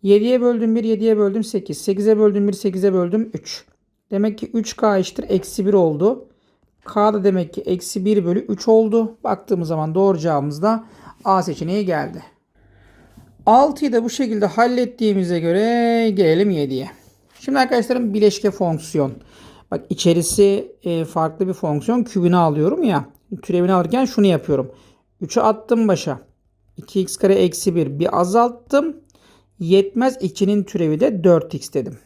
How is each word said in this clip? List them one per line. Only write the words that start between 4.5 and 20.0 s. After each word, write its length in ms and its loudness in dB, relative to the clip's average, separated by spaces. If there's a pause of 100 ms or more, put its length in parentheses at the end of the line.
üç 220 -4
k 220 2
eşittir 320 -4
eksi 360 -2
bir 80 0
oldu. 540 2 (580)
K 280 2
da 100 -2
demek 300 0
ki 80 -8
eksi 440 -4
bir 200 2
bölü 140 0
üç 280 -6
oldu. 560 2
Baktığımız 440 -4
zaman 280 -4
doğru 220 2
cevabımız 440 -2
da 240 0 (380)
A 200 2
seçeneği 420 -4
geldi. 380 -4 (1200)
Altıyı 480 4
da 100 2
bu 60 -4
şekilde 360 -2
hallettiğimize 920 0
göre 720 0
gelelim 420 2
yediye. 380 -2 (500)
Şimdi 200 -2
arkadaşlarım 540 0
bileşke 380 2
fonksiyon. 640 -2 (580)
Bak 180 -8
içerisi, 960 0